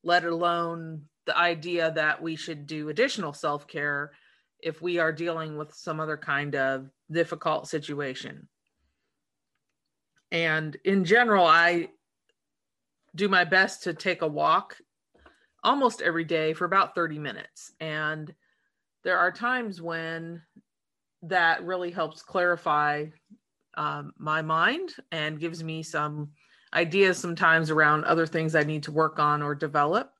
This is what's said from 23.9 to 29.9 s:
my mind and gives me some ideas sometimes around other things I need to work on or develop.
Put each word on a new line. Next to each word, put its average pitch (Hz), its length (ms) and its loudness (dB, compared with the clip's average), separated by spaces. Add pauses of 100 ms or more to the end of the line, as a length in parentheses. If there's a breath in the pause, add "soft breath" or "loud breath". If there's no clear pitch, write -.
my 156 240 -2
mind 175 540 0 (160)
and 156 300 -4
gives 165 240 -8
me 160 180 -8
some 151 480 -6 (420 soft breath)
ideas 180 460 4
sometimes 165 540 2
around 151 320 6
other 165 200 0
things 160 300 -2
I 151 80 6
need 151 220 -2
to 151 80 -10
work 156 260 0
on 147 240 2
or 147 140 -4
develop. 156 640 0